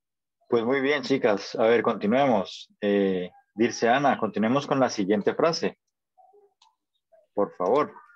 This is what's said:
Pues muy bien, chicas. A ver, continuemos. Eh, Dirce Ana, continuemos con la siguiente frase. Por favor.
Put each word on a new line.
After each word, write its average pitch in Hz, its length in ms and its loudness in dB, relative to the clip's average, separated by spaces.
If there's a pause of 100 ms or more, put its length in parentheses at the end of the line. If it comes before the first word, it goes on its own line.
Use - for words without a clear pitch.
(500)
Pues 117 140 2
muy 131 160 -2
bien, 139 240 -2
chicas. 120 520 -2
A 127 80 0
ver, 113 200 4
continuemos. 110 960 0
Eh, 98 520 0 (240)
Dirce 113 340 0
Ana, 131 280 2
continuemos 113 500 0
con 139 120 0
la 123 100 2
siguiente 104 460 0
frase. 151 420 -2 (1600)
Por 101 240 -2
favor. 113 340 0 (240)